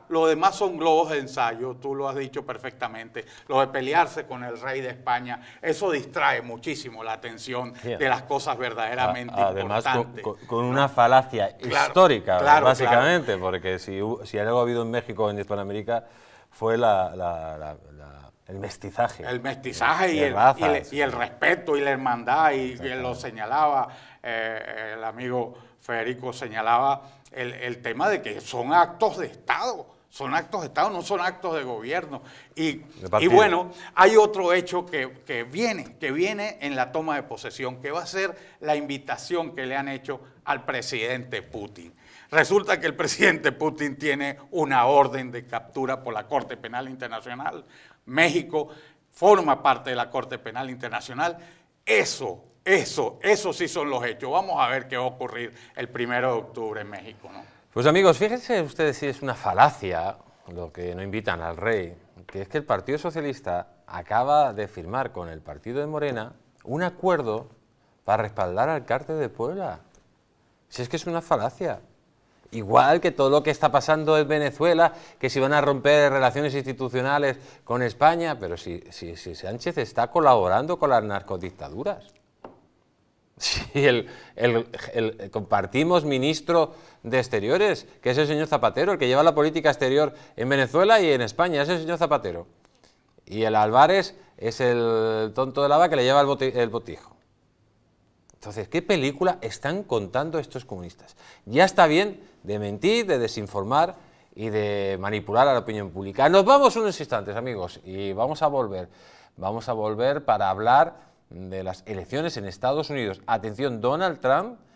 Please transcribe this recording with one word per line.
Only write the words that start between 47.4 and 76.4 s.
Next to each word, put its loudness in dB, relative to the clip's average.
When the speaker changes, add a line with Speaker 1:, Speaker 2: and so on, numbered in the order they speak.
Speaker 1:
México 0
forma 4
parte 2
de -4
la -4
Corte -6
Penal -10
Internacional. -6
Eso, -2
eso, 0
eso 0
sí -4
son -4
los -2
hechos. -6
Vamos 0
a 2
ver -4
qué -6
va -2
a -4
ocurrir -10
el -8
primero -2
de -2
octubre -8
en -12
México, -18
¿no? -20
Speaker 2:
Pues 2
amigos, 6
fíjense -2
ustedes -2
si -6
es -6
una -4
falacia 2
lo -12
que -8
no -10
invitan -4
al -8
rey, -4
que -10
es -14
que -6
el -8
Partido -2
Socialista -6
acaba 0
de -6
firmar -8
con -10
el -14
partido -10
de -4
Morena -6
un -4
acuerdo -2
para 2
respaldar -2
al -4
cártel -4
de -2
Puebla. -8
Si -10
es -8
que -6
es -10
una -4
falacia. -2
Igual 4
que 0
todo 2
lo 6
que 0
está 0
pasando 2
en 2
Venezuela, 2
que -2
si -2
van 2
a 4
romper 4
relaciones 2